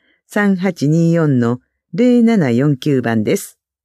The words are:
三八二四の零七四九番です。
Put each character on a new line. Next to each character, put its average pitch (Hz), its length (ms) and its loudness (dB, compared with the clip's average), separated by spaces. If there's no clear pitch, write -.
三 202 300 0
八 175 320 -4
二 165 240 2
四 151 260 0
の 120 220 -2
零 240 300 2
七 208 280 2
四 135 260 0
九 135 240 -2
番 113 220 -2
で 139 140 -2
す。 - 200 -16